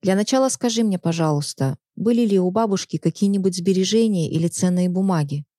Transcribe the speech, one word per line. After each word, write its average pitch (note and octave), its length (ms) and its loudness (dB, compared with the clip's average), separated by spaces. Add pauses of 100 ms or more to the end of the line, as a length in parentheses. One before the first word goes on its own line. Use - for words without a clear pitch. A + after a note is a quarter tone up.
"Для F#3+ 120 2
начала C4 360 2
скажи A#3 340 -2
мне, G3 140 0
пожалуйста, D3+ 800 -2 (180)
были A#3 300 2
ли G3 120 2
у F3+ 120 0
бабушки G3 480 -2
какие-нибудь F#3+ 580 0
сбережения F#3+ 720 0
или E3 180 0
ценные F3+ 420 0
бумаги?" D#3+ 560 -2 (120)